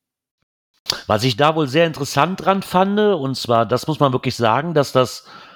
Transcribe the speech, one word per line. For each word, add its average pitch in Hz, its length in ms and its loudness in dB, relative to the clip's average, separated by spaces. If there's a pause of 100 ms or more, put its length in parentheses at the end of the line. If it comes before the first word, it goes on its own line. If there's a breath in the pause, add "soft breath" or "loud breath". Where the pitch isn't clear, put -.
(1040 loud breath)
Was 104 200 0
ich 123 100 0
da 151 200 2
wohl 156 120 0
sehr 156 180 2
interessant 143 600 -2
dran 196 160 2
fand, 196 360 0
und 165 380 0
zwar, 117 300 2
das 120 220 -2
muss 151 120 -2
man 139 140 4
wirklich 123 240 -2
sagen, 127 360 0
dass 147 200 0
das, - 320 0 (300 loud breath)